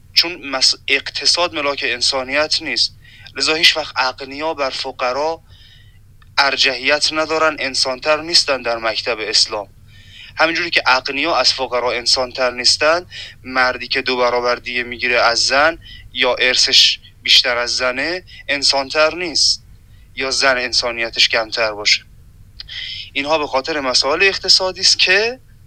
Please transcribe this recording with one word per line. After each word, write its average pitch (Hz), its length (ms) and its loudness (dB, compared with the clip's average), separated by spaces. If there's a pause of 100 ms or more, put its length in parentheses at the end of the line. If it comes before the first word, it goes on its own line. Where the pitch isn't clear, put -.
(140)
چون 170 420 -2
مس-، - 200 2 (120)
اقتصاد 143 680 -2
ملاک 143 320 -2
انسانیت 131 720 -2
نیست، 147 320 -2 (420)
لذا 135 180 0
هیچ 165 240 2
وقت 147 180 -4
اغنیا 139 580 -4
بر 139 160 -2
فقرا 135 720 -4 (960)
ارجحیت 135 760 2
ندارن، 156 460 0
انسانتر 135 640 -2
نیستن 151 400 0
در 117 160 -2
مکتب 113 420 -2
اسلام. 107 480 0 (720)
همینجوری 165 320 0
که 165 160 0
اغنیا 156 500 0
از - 180 2
فقرا 123 380 -2
انسانتر 123 600 0
نیستن، 123 540 2 (380)
مردی 127 440 -2
که - 140 -2
دو 123 160 -2
برابر 123 380 2
دیه 127 280 -4
می‌گیره 120 360 -2
از 113 200 4
زن 151 400 2 (340)
یا 123 220 2
ارثش 127 640 4 (240)
بیشتر 123 340 4
از 120 200 -2
زنه، 135 460 -2 (240)
انسانتر 139 680 2
نیست - 480 -2 (520)
یا 135 160 -4
زن 135 260 2
انسانیتش 117 720 0
کمتر 113 420 0
باشه. 104 320 0 (1120)
اینها 143 220 0
به 147 100 -2
خاطر 160 320 -2
مسائل 143 440 0
اقتصادی 185 580 2
است - 180 2
که 220 400 2 (280)